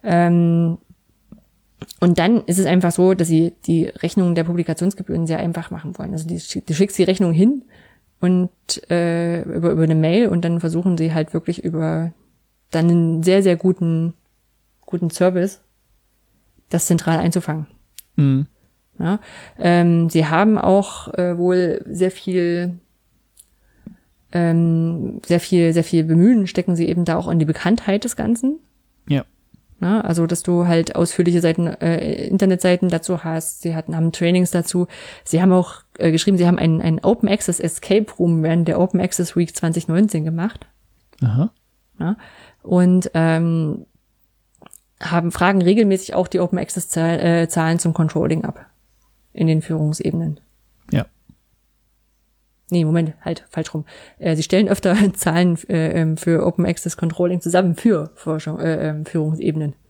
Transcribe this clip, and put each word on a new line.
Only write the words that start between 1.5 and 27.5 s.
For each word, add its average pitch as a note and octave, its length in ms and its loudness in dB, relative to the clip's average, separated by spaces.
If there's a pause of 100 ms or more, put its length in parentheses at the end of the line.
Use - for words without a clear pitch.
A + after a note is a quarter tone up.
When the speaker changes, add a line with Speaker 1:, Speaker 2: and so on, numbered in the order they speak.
Speaker 1:
und F3 180 2
dann G3+ 280 2
ist F3 120 -2
es F#3+ 80 0
einfach F3 240 2
so, F3+ 240 2
dass F3 140 -2
sie E3 240 2 (140)
die E3 180 2
Rechnung F3 500 -2
der E3 100 0
Publikationsgebühren E3+ 840 -4
sehr D#3+ 120 -4
einfach E3+ 320 -6
machen E3+ 280 -12
wollen. - 140 -10
Also D#3+ 140 -8
die E3+ 140 -8
schick-, - 260 -12
du D#3+ 80 -2
schickst F#3+ 240 0
die F#3 60 4
Rechnung F#3 280 0
hin A#3 300 2 (580)
und, F3+ 300 0 (400)
äh, E3+ 520 -2
über, E3 280 -2
über D#3+ 140 2
eine D#3+ 100 2
Mail E3 320 2
und E3+ 180 0
dann E3+ 140 0
versuchen E3+ 400 0
sie D#3+ 160 0
halt D#3 200 -2
wirklich E3+ 280 -4
über D#3+ 500 -4 (600)
dann E3+ 180 2
einen E3 320 2
sehr, F#3+ 220 4
sehr F3+ 120 4
guten, E3 580 0 (680)
guten E3+ 300 -4
Service F#3 500 0 (1080)
das - 180 -2
zentral E3 320 0
einzufangen. D#3+ 500 -4 (480)
Speaker 2:
Mhm. C#3 320 2 (500)
Speaker 1:
Ja, F#3 220 -2 (380)
ähm, F3 500 4
sie D#3+ 160 2
haben F#3+ 320 2
auch, - 560 0
äh, F3+ 240 -2
wohl F3+ 500 0
sehr F#3 240 -2
viel F3 680 -4 (1500)
ähm, E3 920 0
sehr E3+ 160 0
viel, E3+ 320 2
sehr E3 120 2
viel E3 200 0
Bemühen F#3 420 4
stecken F3 300 -2
sie E3+ 120 0
eben E3+ 160 0
da E3 120 -2
auch E3+ 120 -4
in E3+ 100 0
die D#3+ 60 2
Bekanntheit G3 600 0